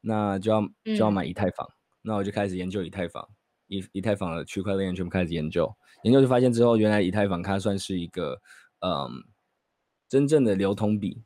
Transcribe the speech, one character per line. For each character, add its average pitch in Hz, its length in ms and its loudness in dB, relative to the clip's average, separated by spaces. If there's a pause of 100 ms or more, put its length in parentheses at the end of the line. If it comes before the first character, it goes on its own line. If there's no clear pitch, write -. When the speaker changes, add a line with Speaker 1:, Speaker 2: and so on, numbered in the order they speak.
Speaker 1:
那 104 380 -2
就 104 120 0
要， 107 100 4 (240)
Speaker 2:
嗯。 220 100 -2
Speaker 1:
就 - 0 -
要 107 160 2
买 95 120 0
以 - 80 -6
太 107 200 -2
坊。 - 180 -10 (320)
那 110 140 -4
我 101 80 -2
就 101 80 -4
开 101 180 -2
始 92 80 -6
研 92 100 -6
究 95 140 -4
以 82 80 -6
太 95 180 -6
坊， - 160 -12 (440)
以-， 98 260 -8
以 98 80 -6
太 104 140 0
坊 87 200 -6
的 80 80 -6
区 98 200 -8
块 101 100 -4
链 95 220 -2
全 92 100 -4
部 85 60 -8
开 92 120 0
始 80 80 -4
研 78 160 -2
究。 85 240 -2 (300)
研 110 100 2
究 135 80 8
就 135 80 6
发 123 120 4
现 127 120 4
之 117 140 4
后， 117 120 6
原 107 120 4
来 104 100 4
以 92 120 2
太 101 160 2
坊 87 160 -2
它 98 160 -2
算 98 180 -2
是 95 220 -6
一 85 80 -8
个， 76 340 -6 (380)
嗯， 71 320 -4 (960)
真 139 180 4
正 147 160 4
的 104 120 2
流 98 180 2
通 107 260 0
币 101 260 -6